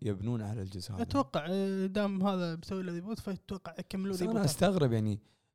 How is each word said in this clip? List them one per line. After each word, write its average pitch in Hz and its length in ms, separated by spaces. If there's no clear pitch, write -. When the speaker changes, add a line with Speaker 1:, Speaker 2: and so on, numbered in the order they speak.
Speaker 1:
يبنون 107 400
على 104 200
الجزء 95 300
هذا. 113 100
Speaker 2:
أتوقع، 170 480
آه، 196 360
دام 196 400
هذا 180 300
مسوي 190 260
له 180 100
ريبوت، 185 260
فأتوقع 190 600
يكملون 190 340
Speaker 1:
بس 180 100
أنا 202 80
Speaker 2:
ريبوت. 220 140
Speaker 1:
أستغرب، 170 480
يعني، 107 260